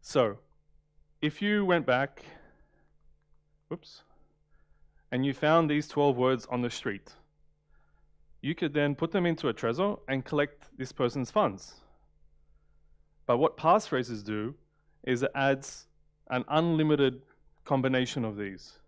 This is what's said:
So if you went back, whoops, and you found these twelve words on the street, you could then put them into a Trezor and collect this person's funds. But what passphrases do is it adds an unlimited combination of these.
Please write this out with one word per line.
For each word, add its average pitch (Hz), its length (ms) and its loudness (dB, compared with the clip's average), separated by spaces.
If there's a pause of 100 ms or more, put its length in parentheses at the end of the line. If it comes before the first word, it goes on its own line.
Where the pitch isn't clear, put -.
So 113 360 0 (840)
if 151 180 -2
you 208 240 2
went 175 220 2
back, 131 360 0 (1500)
whoops, - 340 -14 (1080)
and 127 140 -2
you 139 80 -2
found 156 380 4
these 147 180 -2
twelve 143 280 2
words 127 340 0
on 123 100 -4
the 120 80 -2
street, - 460 -8 (1300)
you 147 120 -4
could 147 200 -4
then 147 200 2
put 156 180 -4
them 185 120 2
into 160 240 0
a 113 60 0
Trezor 156 540 -2
and 131 160 -2
collect 147 520 -2
this 131 160 -10
person's 123 380 -2
funds. 131 500 -2 (1400)
But 120 140 2
what 151 180 0
passphrases 127 680 0
do 107 320 -6 (500)
is 127 180 0
it - 120 0
adds 139 520 -2 (420)
an 127 200 -4
unlimited 151 760 2 (420)
combination 131 600 0
of 107 120 -6
these. 98 520 -12